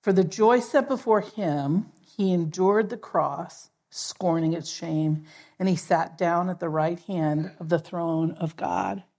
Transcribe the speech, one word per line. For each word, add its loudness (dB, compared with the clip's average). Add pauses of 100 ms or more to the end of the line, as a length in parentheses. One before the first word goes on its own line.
For 2
the 6
joy 4
set 2
before 2
him, -2 (120)
he -2
endured 2
the -10
cross, -4 (200)
scorning -2
its -8
shame, -2 (320)
and 0
he 4
sat 0
down 0
at -8
the -4
right 0
hand -2
of -12
the 2
throne -2
of -6
God. -4 (160)